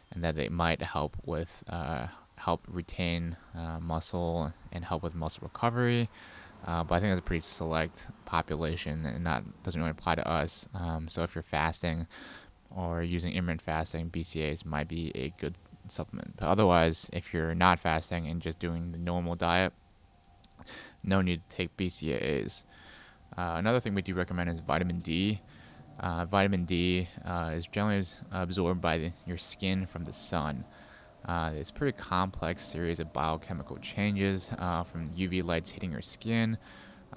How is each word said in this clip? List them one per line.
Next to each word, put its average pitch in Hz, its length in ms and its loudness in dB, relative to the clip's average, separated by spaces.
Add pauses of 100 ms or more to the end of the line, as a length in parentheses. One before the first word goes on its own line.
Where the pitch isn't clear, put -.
(120)
and 82 100 -4
that 80 140 2
they 69 120 0
might 82 340 2
help 73 420 -2
with, 82 440 -4
uh, 76 380 -2 (300)
help - 320 -2
retain, 85 680 -2 (220)
uh, 82 220 -4
muscle 82 720 0 (180)
and 87 140 -6
help 85 180 -2
with 82 140 -4
muscle 80 260 -4
recovery. 120 640 2 (560)
Uh, 85 200 0
but 87 100 2
I 87 60 6
think 101 100 2
that's 92 80 4
a 85 40 -2
pretty 85 180 0
select 80 680 -2 (180)
population, 78 800 0
and 73 220 -2
that 69 160 0 (220)
doesn't 82 160 -2
really 80 100 2
apply 82 240 0
to 80 120 0
us. 80 480 0
Um, 82 340 -2
so 85 160 0
if - 100 -4
you're 80 80 -4
fasting 80 640 0 (640)
or 85 320 -2
using 87 300 0
intermittent 87 300 0
fasting, 80 460 -2
B 82 140 -4
C 78 220 -2
A 76 80 0
As 80 120 -6
might 76 220 -2
be 82 300 -4
a 71 240 -4
good 80 160 -4 (320)
supplement. - 480 -8
But - 100 -4
otherwise, 85 680 6
if - 220 -6
you're 82 220 0
not 87 240 8
fasting 80 480 0
and 85 120 -2
just 82 200 -6
doing 85 320 -4
the 85 60 -6
normal 87 360 0
diet, 87 380 4 (1300)
no 95 180 4
need 87 220 2
to - 60 -20
take - 280 -4
B 92 120 2
C 78 240 0
A 62 60 2
As. 62 460 0 (720)
Uh, 87 200 -2
another 110 240 4
thing 110 120 -2
we 98 100 2
do 92 120 -2
recommend 90 360 0
is 82 100 -2
vitamin 87 400 2
D. 95 400 2 (580)
Uh, 87 280 -2
vitamin 95 400 4
D, 90 420 4 (160)
uh, 87 300 -2
is 85 120 -2
generally 101 380 2 (260)
absorbed 90 520 2
by 82 160 4
the, 82 140 0 (140)
your 87 120 -4
skin 95 480 0
from 87 180 -8
the - 80 -8
sun. 73 500 -2 (600)
Uh, 82 300 0
it's 78 160 -6
a - 20 -20
pretty - 240 0
complex 90 680 0
series 85 380 -2
of 78 140 -4
biochemical 80 640 -2
changes, 98 800 0
uh, 87 240 0
from 82 320 -4
U 92 120 0
V 92 140 2
lights 82 300 0
hitting - 200 -6
your 69 120 -4
skin. 113 560 0 (580)